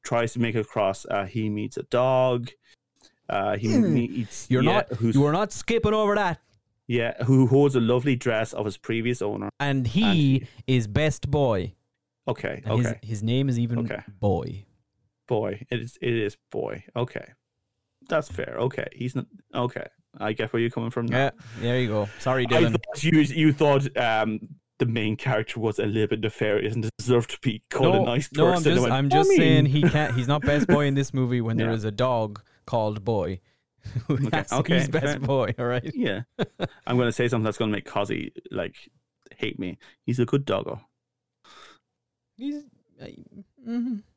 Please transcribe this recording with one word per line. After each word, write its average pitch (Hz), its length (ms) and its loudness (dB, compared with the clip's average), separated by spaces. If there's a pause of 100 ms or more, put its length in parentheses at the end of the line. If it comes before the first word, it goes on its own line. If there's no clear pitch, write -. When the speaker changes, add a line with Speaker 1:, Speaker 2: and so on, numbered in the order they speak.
Speaker 1:
tries 117 300 0
to 127 60 -4
make 113 160 0
it 110 40 2
across. 101 460 -2
Uh, 101 180 -2
he 107 240 -4
meets 104 280 -6
a - 80 -8
dog. 127 640 2 (760)
Uh, 101 280 0
he 107 160 -2
Speaker 2:
Hmm. 196 220 4
Speaker 1:
meets, - 560 -4
Speaker 2:
You're 127 120 4
Speaker 1:
yeah, 160 100 4
Speaker 2:
not, 208 220 0
Speaker 1:
who's 113 200 0
Speaker 2:
you 139 100 6
are 147 80 2
not 202 200 -2
skipping 226 420 0
over 208 200 2
that. 190 260 0 (480)
Speaker 1:
Yeah, 117 360 0
who 131 240 6
holds 139 260 4
a 123 60 4
lovely 123 340 2
dress 113 380 -2
of 107 120 -6
his 104 140 -6
previous 117 420 -4
owner. 104 280 -4 (100)
Speaker 2:
And 139 280 0
he 170 180 0
Speaker 1:
And 202 120 4
he 135 300 4 (220)
Speaker 2:
is 123 180 2
best 143 440 -2
boy. 117 440 0 (540)
Speaker 1:
Okay, - 360 -6
Speaker 2:
And 113 140 0
his, 120 80 2
Speaker 1:
okay. 113 160 -4
Speaker 2:
his 107 220 -6
name 127 240 0
is 120 100 0
even 117 220 -2
Speaker 1:
Okay. 107 200 -4 (200)
Speaker 2:
Boy. 98 440 -2 (640)
Speaker 1:
Boy. 107 420 -2
It 120 100 -4
is, 117 200 -12
it 120 140 -2
is 104 220 -2 (160)
Boy. - 320 -8 (100)
Okay. - 320 -6 (840)
That's 156 220 -2
fair. - 280 -8
Okay. 127 340 -4
He's 127 240 -8
not, - 100 -6 (280)
okay. 123 320 -4 (320)
I 107 140 -4
get 107 200 -4
where 117 80 0
you're 117 100 0
coming 117 200 -6
from 117 160 -4
now. 113 120 -2
Speaker 2:
Yeah, 135 120 2 (300)
there 120 200 0
you 123 80 -2
go. 104 200 -2 (120)
Sorry, 131 260 0
Speaker 1:
I 117 40 -6
Speaker 2:
Dylan. 117 220 4
Speaker 1:
thought - 320 -6
you, 165 160 6
you 147 320 4
thought, 139 440 4
um, 110 440 0 (380)
the 123 80 2
main 110 300 0
character 110 440 -2
was 107 180 -2
a 110 80 0
little 107 220 2
bit 113 120 -2
nefarious 107 540 0
and 110 140 -2 (100)
deserved 120 320 2
to - 120 -8
be 113 280 -2
called 165 240 4
a 196 40 4
Speaker 2:
No, 190 60 4
Speaker 1:
nice 120 280 0
Speaker 2:
no, 151 160 4
I'm 175 60 4
Speaker 1:
person. 160 200 4
Speaker 2:
just, - 40 4
Speaker 1:
I 123 40 4
went, 123 120 2
Speaker 2:
I'm 139 120 2
Speaker 1:
"I - 20 2
Speaker 2:
just 392 220 6
Speaker 1:
mean" 370 80 6
Speaker 2:
saying - 280 6
he 143 160 2
can't, 151 320 2
he's 123 140 -2
not 143 140 2
best 143 260 2
boy 147 180 4
in 139 80 0
this 139 200 0
movie 123 260 0
when 113 160 0
there 113 120 0
Speaker 1:
<laughs> - 20 0
Yeah. 113 40 0
Speaker 2:
is 110 100 -4
a 110 60 -2
dog 110 520 -2 (240)
called 107 380 -2
Boy. 95 360 -2 (280)
<laughs> - 400 -10
Who 147 60 0
Speaker 1:
Okay, 139 240 -2
Speaker 2:
has, - 140 -6
Speaker 1:
okay, 139 260 2
Speaker 2:
he's 151 100 2
best 139 160 -2
Speaker 1:
fair. 147 160 0
Speaker 2:
boy, 131 380 0
all 123 80 -4
right? 123 280 -4
Speaker 1:
Yeah. 127 280 -2 (160)
Speaker 2:
<laughs> - 480 -8
Speaker 1:
I'm 123 120 0
gonna 120 140 2
say 120 160 0
something 113 160 0
that's 107 140 0
gonna 110 140 0
make 101 160 -4
Cozzy, - 440 -4 (180)
like, - 400 -8 (460)
hate - 240 -6
me. 92 180 -8 (260)
He's 120 140 -2
a 123 80 4
good 139 180 0
doggo. - 360 -4 (1600)
Speaker 2:
He's, 294 280 -8 (360)
uh, - 60 -16 (600)
mm-hmm. 233 300 -4 (200)